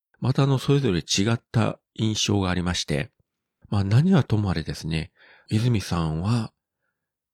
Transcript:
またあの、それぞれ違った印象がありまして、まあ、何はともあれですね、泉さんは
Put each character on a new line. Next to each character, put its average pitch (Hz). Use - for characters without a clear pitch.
ま 120
た 139
あ -
の、 135
そ 139
れ 139
ぞ 120
れ 85
違 104
っ 120
た 104
印 110
象 101
が 92
あ 90
り 87
ま 87
し -
て、 73
ま 104
あ、 95
何 135
は 135
と 107
も 101
あ 80
れ 80
で 73
す -
ね、 80
泉 110
さ 85
ん 80
は 110